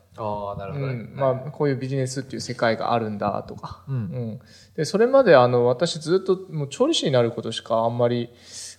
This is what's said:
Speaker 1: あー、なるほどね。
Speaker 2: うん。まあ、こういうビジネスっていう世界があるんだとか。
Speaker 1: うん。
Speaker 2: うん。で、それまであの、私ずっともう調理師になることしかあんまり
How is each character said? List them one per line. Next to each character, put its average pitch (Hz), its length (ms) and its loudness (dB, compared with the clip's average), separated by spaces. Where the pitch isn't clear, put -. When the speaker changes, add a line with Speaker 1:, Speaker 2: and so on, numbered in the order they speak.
Speaker 1:
あ 104 360 -6
ー、 - 20 -12
な 98 80 -10
る 95 60 -10
ほ 143 80 -8
ど 139 80 -6
ね。 135 40 -6
Speaker 2:
う 123 40 -8
ん。 104 180 -12
ま 135 160 0
あ、 127 40 2
こ 151 140 -2
う - 20 2
い 139 60 2
う - 20 -2
ビ 127 120 -6
ジ 135 80 -4
ネ 131 120 0
ス 135 120 -8
っ - 40 -4
て - 100 -14
い 110 40 -8
う - 20 -8
世 120 160 -10
界 113 200 2
が - 160 -2
あ 117 60 2
る 110 120 -4
ん 104 80 -6
だ 104 260 -4
と - 100 -14
か。 - 340 -16
Speaker 1:
う 139 40 -8
ん。 - 20 -2
Speaker 2:
う 131 40 -2
ん。 113 420 -8
で、 156 100 -4
そ 190 140 -2
れ 226 80 4
ま 269 160 6
で 185 140 10
あ 123 100 10
の、 120 200 4
私 151 340 0
ず 156 160 2
っ - 40 4
と 190 160 0
も 151 140 -6
う 131 40 -6
調 247 200 0
理 330 80 2
師 285 100 -2
に 160 60 0
な 123 100 4
る 117 80 0
こ 117 120 -8
と 113 100 -6
し - 80 -10
か - 160 -2
あ 113 100 2
ん 117 100 -2
ま 120 120 2
り 120 220 -4